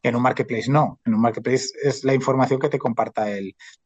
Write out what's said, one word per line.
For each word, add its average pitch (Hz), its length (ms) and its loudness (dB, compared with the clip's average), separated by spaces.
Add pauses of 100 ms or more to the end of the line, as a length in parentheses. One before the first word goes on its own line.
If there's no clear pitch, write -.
En 120 120 0
un 120 80 0
marketplace 123 480 -2
no. 143 340 2
En 113 100 2
un 107 60 2
marketplace 123 480 0 (140)
es 135 220 -2
la 135 100 2
información 131 460 2
que 151 80 0
te 147 100 -2
comparta 110 520 -2
el, 98 260 -8 (300)